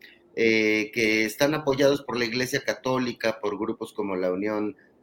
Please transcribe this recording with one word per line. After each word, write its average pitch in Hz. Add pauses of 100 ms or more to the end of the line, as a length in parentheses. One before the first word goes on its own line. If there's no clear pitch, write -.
(340)
eh, 110
que 110
están 143
apoyados 143
por 120
la 120
Iglesia 127
Católica, 120
por 104
grupos 110
como 98
la 92
Unión 107 (260)